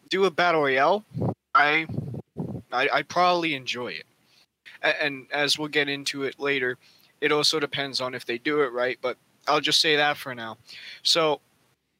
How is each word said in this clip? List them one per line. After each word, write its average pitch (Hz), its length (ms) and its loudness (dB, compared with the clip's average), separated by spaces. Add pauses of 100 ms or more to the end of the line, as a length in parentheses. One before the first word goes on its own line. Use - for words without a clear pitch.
do 190 160 2
a 180 60 4
Battle 170 300 4
Royale, 143 420 4 (520)
I, 151 320 4 (840)
I, 135 220 2
I'd 151 160 0
probably 175 460 2
enjoy 120 380 -6
it. 80 120 -12 (760)
A-, 156 220 0
and 135 280 -6
as 147 260 0
we'll 151 100 -6
get 143 220 0
into 139 340 -6
it 127 160 -6
later, 135 380 -2 (420)
it 147 120 2
also 147 280 2
depends 139 400 -4
on 127 140 -4
if 120 120 -10
they 120 120 -4
do 151 240 0
it 127 100 0
right, 123 300 -2
but 120 160 -4 (300)
I'll 147 140 2
just 147 200 2
say 151 160 4
that 147 180 2
for 131 180 -10
now. 117 240 -10 (440)
So 156 400 2 (580)